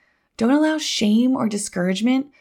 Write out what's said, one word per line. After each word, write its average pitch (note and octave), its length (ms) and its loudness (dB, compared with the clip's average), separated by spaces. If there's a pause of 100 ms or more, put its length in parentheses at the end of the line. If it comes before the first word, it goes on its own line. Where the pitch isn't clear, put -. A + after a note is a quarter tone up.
(360)
Don't A3+ 140 0
allow D#4 280 2
shame A#3+ 580 0
or B3 120 -2
discouragement G3+ 800 -2 (120)